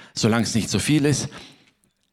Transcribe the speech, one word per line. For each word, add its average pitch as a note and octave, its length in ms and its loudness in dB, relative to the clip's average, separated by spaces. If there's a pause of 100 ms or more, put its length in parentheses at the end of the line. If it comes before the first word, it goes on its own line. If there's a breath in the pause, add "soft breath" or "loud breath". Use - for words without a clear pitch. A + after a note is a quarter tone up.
(140 loud breath)
solange A2+ 300 2
es F#2 100 -4
nicht G2+ 160 -2
zu G#2 100 -2
viel D3 260 2
ist. D3 240 0 (840 loud breath)